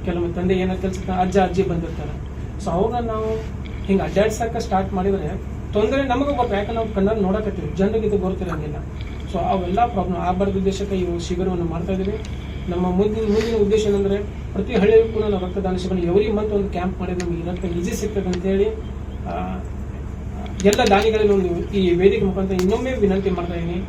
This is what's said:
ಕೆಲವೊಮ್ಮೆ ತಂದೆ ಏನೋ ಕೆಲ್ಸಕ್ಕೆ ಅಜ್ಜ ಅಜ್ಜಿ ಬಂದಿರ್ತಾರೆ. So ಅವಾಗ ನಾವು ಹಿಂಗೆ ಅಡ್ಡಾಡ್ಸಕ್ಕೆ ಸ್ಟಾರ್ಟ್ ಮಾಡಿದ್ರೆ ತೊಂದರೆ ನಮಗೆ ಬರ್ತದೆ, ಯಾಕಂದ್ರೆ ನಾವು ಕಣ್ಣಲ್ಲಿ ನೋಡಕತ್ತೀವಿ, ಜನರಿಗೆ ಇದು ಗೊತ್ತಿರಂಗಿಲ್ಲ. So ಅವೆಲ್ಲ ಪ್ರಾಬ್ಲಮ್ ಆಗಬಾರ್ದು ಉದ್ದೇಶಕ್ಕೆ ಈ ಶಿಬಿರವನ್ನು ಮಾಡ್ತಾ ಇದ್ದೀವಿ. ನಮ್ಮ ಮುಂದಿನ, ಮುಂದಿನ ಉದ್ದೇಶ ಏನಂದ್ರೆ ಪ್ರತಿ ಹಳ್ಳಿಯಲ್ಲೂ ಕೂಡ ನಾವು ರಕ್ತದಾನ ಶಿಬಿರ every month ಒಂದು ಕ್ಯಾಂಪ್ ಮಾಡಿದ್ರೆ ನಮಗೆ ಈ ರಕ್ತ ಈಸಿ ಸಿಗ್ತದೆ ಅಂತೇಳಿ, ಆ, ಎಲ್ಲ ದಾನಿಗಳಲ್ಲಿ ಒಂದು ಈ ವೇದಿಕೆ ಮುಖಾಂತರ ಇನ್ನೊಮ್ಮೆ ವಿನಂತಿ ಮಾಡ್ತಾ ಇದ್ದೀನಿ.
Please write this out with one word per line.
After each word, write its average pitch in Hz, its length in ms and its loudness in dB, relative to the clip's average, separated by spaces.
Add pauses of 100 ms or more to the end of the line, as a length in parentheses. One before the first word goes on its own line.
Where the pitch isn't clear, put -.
ಕೆಲವೊಮ್ಮೆ 175 300 -2
ತಂದೆ 180 200 2
ಏನೋ 185 200 0
ಕೆಲ್ಸಕ್ಕೆ 185 380 -4
ಅಜ್ಜ 185 260 2
ಅಜ್ಜಿ 180 240 4
ಬಂದಿರ್ತಾರೆ. 165 500 -2 (520)
So 175 60 -2
ಅವಾಗ 226 340 0
ನಾವು 220 320 -2 (500)
ಹಿಂಗೆ 190 160 4
ಅಡ್ಡಾಡ್ಸಕ್ಕೆ 220 580 0
ಸ್ಟಾರ್ಟ್ 196 320 0
ಮಾಡಿದ್ರೆ 190 680 -2 (140)
ತೊಂದರೆ 247 300 2
ನಮಗೆ 269 360 0
ಬರ್ತದೆ, 202 180 0
ಯಾಕಂದ್ರೆ 208 180 -2
ನಾವು 226 200 -2
ಕಣ್ಣಲ್ಲಿ 202 280 2
ನೋಡಕತ್ತೀವಿ, 190 540 -2
ಜನರಿಗೆ 208 300 2
ಇದು 196 120 2
ಗೊತ್ತಿರಂಗಿಲ್ಲ. 165 580 -4 (560)
So 180 60 -2
ಅವೆಲ್ಲ 185 480 2
ಪ್ರಾಬ್ಲಮ್ 185 300 -2
ಆಗಬಾರ್ದು 185 420 0
ಉದ್ದೇಶಕ್ಕೆ 196 380 0
ಈ 175 220 0
ಶಿಬಿರವನ್ನು 180 460 -2
ಮಾಡ್ತಾ 165 280 -2
ಇದ್ದೀವಿ. 190 260 -2 (500)
ನಮ್ಮ 180 220 0
ಮುಂದಿನ, 214 320 2
ಮುಂದಿನ 226 340 2
ಉದ್ದೇಶ 208 300 4
ಏನಂದ್ರೆ 196 320 2 (340)
ಪ್ರತಿ 196 220 -2
ಹಳ್ಳಿಯಲ್ಲೂ 220 380 6
ಕೂಡ 214 180 0
ನಾವು 185 160 0
ರಕ್ತದಾನ 185 300 -2
ಶಿಬಿರ 185 220 0
every 175 280 4
month 208 280 0
ಒಂದು 196 140 0
ಕ್ಯಾಂಪ್ 185 320 -4
ಮಾಡಿದ್ರೆ 180 260 -4
ನಮಗೆ 170 140 -2
ಈ 170 60 -6
ರಕ್ತ 180 180 -4
ಈಸಿ 175 320 -2
ಸಿಗ್ತದೆ 196 300 -2
ಅಂತೇಳಿ, 190 420 0 (600)
ಆ, 92 300 -6 (1040)
ಎಲ್ಲ 208 160 6 (100)
ದಾನಿಗಳಲ್ಲಿ 214 420 6
ಒಂದು 185 420 0
ಈ 180 200 4
ವೇದಿಕೆ 202 300 4
ಮುಖಾಂತರ 190 300 0
ಇನ್ನೊಮ್ಮೆ 226 380 2
ವಿನಂತಿ 196 380 2
ಮಾಡ್ತಾ 170 240 -2
ಇದ್ದೀನಿ. 170 340 -4